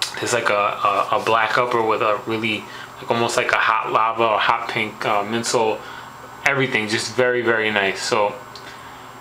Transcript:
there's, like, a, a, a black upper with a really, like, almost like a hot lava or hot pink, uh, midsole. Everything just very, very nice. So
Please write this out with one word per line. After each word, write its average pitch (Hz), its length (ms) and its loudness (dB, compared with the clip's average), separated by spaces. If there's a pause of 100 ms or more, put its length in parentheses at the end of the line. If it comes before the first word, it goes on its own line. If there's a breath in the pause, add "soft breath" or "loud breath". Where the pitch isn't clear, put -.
(160)
there's, - 160 -2
like, 113 180 2
a, - 20 4
a, 104 600 2
a 107 120 2
black 110 320 2
upper 123 240 2
with 110 220 2
a 107 240 2
really, 110 380 -2 (360 loud breath)
like, 98 120 -6
almost 117 240 0
like 123 160 2
a 107 60 4
hot 110 340 2
lava 113 320 2
or 107 160 4
hot 117 280 0
pink, 110 380 -4
uh, 104 160 2
midsole. 113 560 0 (640 loud breath)
Everything 127 440 0
just 113 260 -2
very, 123 280 2
very 110 280 2
nice. 98 320 0
So 104 320 2 (880 loud breath)